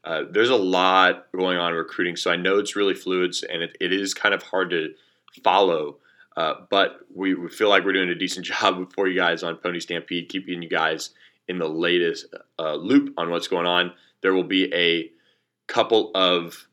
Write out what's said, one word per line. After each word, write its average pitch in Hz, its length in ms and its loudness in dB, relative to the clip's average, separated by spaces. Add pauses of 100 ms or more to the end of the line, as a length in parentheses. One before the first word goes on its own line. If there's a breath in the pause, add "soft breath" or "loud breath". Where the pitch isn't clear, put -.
Uh, 80 260 -2
there's 110 200 4
a 127 60 6
lot 92 800 4
going 90 220 0
on 87 140 0
in 82 60 -2
recruiting, 87 380 -4
so - 140 -2
I 87 60 2
know 92 220 2
it's 101 180 -4
really 98 180 0
fluid, 90 420 -2 (140)
and 85 120 -6
it, 82 180 -10
it 90 120 -2
is 98 220 -2
kind 101 200 0
of 92 80 -6
hard 92 280 -2
to 80 240 -2 (500 soft breath)
follow, 87 540 2 (380 soft breath)
uh, 80 180 -2 (160)
but 98 300 0 (140)
we, 92 200 0
we 85 160 -6
feel 107 180 0
like 95 160 4
we're 95 80 0
doing 92 160 2
a 87 60 -2
decent 87 320 -6
<laughs> - 0 -
job 92 480 -2
for 98 120 0
you 92 100 -2
guys 85 260 0
on 82 140 -6
Pony 87 240 -6
Stampede, 85 480 -6
keeping 90 340 -8
you 82 60 -12
guys 80 420 -2 (360 soft breath)
in 90 120 -6
the 80 100 -2
latest, 85 580 0 (320)
uh, 78 160 -2
loop 127 420 2
on 85 140 -4
what's 85 180 -4
going 87 180 0
on. 87 260 2 (280 soft breath)
There 95 140 2
will 90 100 2
be 92 300 0
a 85 360 0 (560 soft breath)
couple 113 480 2
of 90 580 0